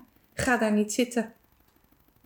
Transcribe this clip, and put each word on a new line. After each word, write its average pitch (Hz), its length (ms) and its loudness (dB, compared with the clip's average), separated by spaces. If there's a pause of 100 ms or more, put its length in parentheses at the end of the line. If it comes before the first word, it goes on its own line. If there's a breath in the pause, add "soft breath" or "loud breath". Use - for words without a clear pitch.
(340)
ga 247 240 0
daar 220 160 0
niet 208 200 0
zitten. 240 400 -2 (920)